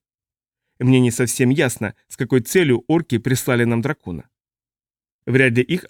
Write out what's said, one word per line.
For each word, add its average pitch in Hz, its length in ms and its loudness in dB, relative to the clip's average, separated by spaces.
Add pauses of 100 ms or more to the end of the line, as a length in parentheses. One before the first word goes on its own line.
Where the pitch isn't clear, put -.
(800)
Мне 127 180 4
не 123 120 4
совсем 123 400 0
ясно, 131 440 -2 (140)
с - 80 -20
какой 131 240 0
целью 135 480 0
орки 156 300 0
прислали 123 460 0
нам 117 180 0
дракона. 92 480 -8 (960)
Вряд 131 260 0
ли 120 100 0
их 165 280 -4